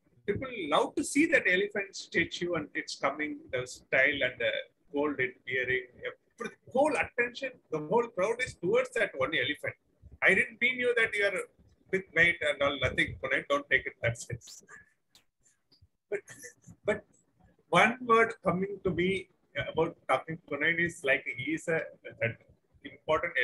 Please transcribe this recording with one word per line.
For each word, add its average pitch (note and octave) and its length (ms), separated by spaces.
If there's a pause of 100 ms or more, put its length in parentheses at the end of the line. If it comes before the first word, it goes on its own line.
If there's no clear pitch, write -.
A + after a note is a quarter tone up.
(260)
People G#3 220 (200)
love E3 260
to D4 100
see D4+ 220
that C4 200
elephant G3 480
statue F3 600
and D3+ 200
it's - 220
coming, D3 440 (120)
the B2+ 140
style C#3 600
and B2 120
the A2+ 120 (420)
gold C#3+ 260
it B2+ 160 (120)
wearing, B2+ 360 (160)
every, - 580 (160)
whole C#4+ 240
attention, A#3+ 540 (200)
the D#3+ 80
whole F#3+ 300
crowd G#3+ 360
is - 100
towards A#3 400
that G#3 220
one C3+ 180
elephant. C3 400 (480)
I D#3 120
didn't A#3 260
mean B3 180
you B3 180
that A3+ 180
you G#3 100
are F#3+ 140 (520)
big F#3+ 140 (100)
weight E3+ 260
and D3 220
all, C#3 180
nothing, C#3 420
Kunal, D3+ 260
don't C#3+ 220
take C3+ 160
it C#3 160
that A#2+ 160
sense. - 460 (1500)
But, G4+ 100 (640)
but G#3 180 (640)
one G#3+ 340
word A3+ 300 (120)
coming F#3+ 400
to F#3+ 60
me F3+ 380 (440)
about D#3+ 240 (120)
talking E3 300 (120)
Kunal D#3 280
is E3+ 260
like C#3 200 (120)
he C3+ 160
is D#3+ 160
a, D#3+ 120 (420)
an A#2 140 (480)
important D#3+ 480 (120)